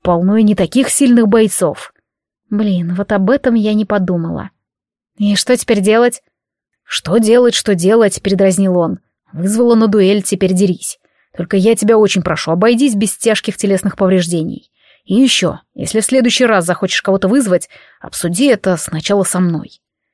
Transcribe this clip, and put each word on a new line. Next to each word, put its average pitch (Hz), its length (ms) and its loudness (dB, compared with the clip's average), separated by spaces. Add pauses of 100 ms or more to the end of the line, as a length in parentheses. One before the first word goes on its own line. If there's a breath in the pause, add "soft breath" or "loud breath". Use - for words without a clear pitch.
полно 185 340 0
и 226 60 4
не 208 100 4
таких 202 360 0
сильных 240 380 4
бойцов». 196 640 0 (600)
Блин, 190 420 -2
вот 196 180 -6
об 202 200 0
этом 262 240 0
я 214 180 0
не 214 120 0
подумала. 180 680 -4 (640)
«И 208 180 0
что 247 220 0
теперь 214 240 0
делать?» 226 400 2 (640)
«Что - 340 -4
делать, 233 380 2
что 208 200 -2
делать?» — 196 480 2
передразнил 190 540 2
он. 175 220 -2 (340)
«Вызвала 220 420 0
на 220 120 4
дуэль, 202 360 2
теперь 190 300 -2
дерись. 185 460 -2 (360)
Только 180 220 -4
я 214 180 2
тебя 220 220 2
очень 196 240 2
прошу, - 300 -4
обойдись 233 440 2
без 202 220 -2
тяжких 214 400 -4
телесных 196 400 -2
повреждений. 175 720 -2 (320 soft breath)
И - 120 -4
ещё, - 440 0 (140)
если - 260 -6
в 208 60 0
следующий 247 400 0
раз 202 200 2
захочешь 180 360 -2
кого-то 196 260 0
вызвать, 208 420 0 (300 soft breath)
обсуди 175 460 -4
это 202 320 0
сначала 175 460 -2
со 180 160 -2
мной. 170 420 -4 (320)